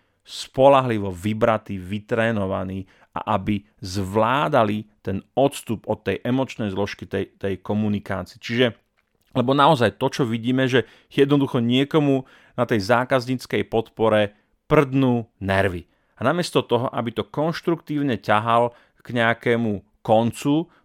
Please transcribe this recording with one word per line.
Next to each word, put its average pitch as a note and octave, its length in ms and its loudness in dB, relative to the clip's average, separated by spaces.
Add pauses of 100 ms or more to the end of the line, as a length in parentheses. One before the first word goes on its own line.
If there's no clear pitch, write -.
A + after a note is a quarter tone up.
(240)
spoľahlivo C3 880 2
vybratí, G#2+ 720 0
vytrénovaní F#2+ 1080 -4 (240)
a - 240 -2
aby G2+ 320 -4 (160)
zvládali G#2+ 1040 0 (160)
ten F#2+ 160 -6 (160)
odstup B2+ 560 -2
od - 160 -4
tej - 160 -4
emočnej B2 480 -4
zložky G2 320 -6
tej, F#2+ 320 -6
tej G2 240 -6
komunikácie. G#2 800 -4
Čiže, A#2 400 -2 (560)
lebo B2 160 0
naozaj C#3 480 4
to, C3+ 80 0
čo C#3 160 -2
vidíme, B2 480 0
že B2 160 2 (240)
jednoducho C#3 480 2
niekomu C3+ 640 2 (320)
na B2 80 -2
tej A#2 160 0
zákazníckej A#2+ 880 -2
podpore G#2+ 720 0 (340)
prdnú C3 560 2 (160)
nervy. F#2+ 460 -2 (260)
A - 80 -10
namiesto D#3 380 0
toho, A#2+ 320 -2
aby A#2 180 -4
to G#2+ 160 -6
konštruktívne D3 960 -4
ťahal A#2 560 0 (240)
k A#2+ 160 -8
nejakému A#2 880 -2
koncu, A#2 640 0 (160)